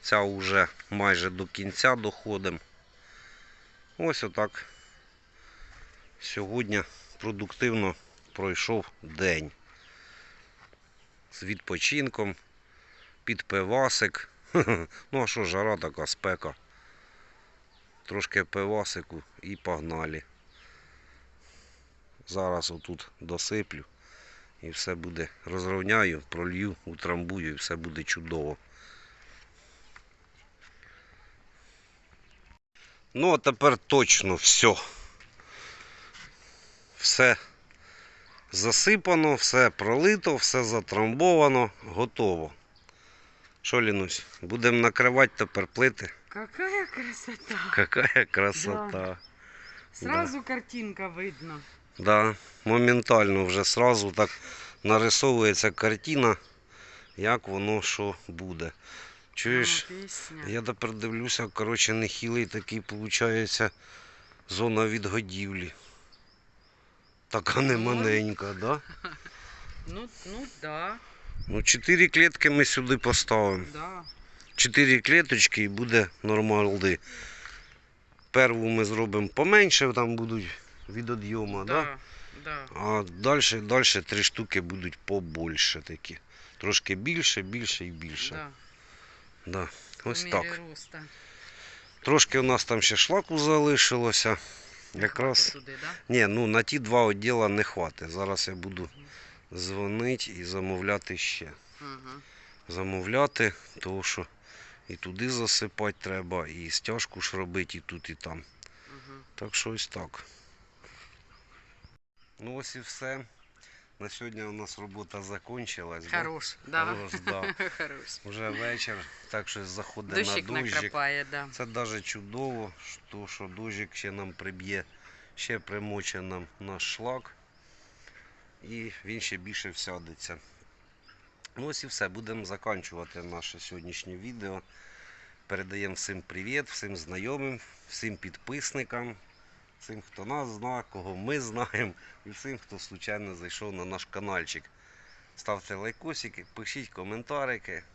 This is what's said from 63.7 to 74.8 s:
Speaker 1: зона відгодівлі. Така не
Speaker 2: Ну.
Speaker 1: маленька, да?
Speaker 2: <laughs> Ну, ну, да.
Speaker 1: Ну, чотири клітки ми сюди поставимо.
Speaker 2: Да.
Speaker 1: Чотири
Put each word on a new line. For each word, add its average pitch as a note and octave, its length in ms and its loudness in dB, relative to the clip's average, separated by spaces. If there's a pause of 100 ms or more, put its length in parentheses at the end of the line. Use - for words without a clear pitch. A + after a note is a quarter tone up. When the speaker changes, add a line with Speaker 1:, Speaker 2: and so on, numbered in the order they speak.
Speaker 1:
зона A2 380 2
відгодівлі. G2 840 -4 (1600)
Така A2+ 320 0
не C3+ 160 4
Speaker 2:
Ну. - 20 0 (160)
Speaker 1:
маленька, G#2+ 580 0
да? A#2+ 280 -2 (220)
Speaker 2:
<laughs> - 840 -14
Ну, G#3 220 -10 (160)
ну, A#3 220 -10 (140)
да. E3 340 -6 (520)
Speaker 1:
Ну, G#2+ 160 -2
чотири E3+ 440 6
клітки D#3+ 420 6
ми C#3+ 160 8
сюди B2+ 320 2
поставимо. G#2 760 4
Speaker 2:
Да. E3+ 300 -10 (520)
Speaker 1:
Чотири C3 460 6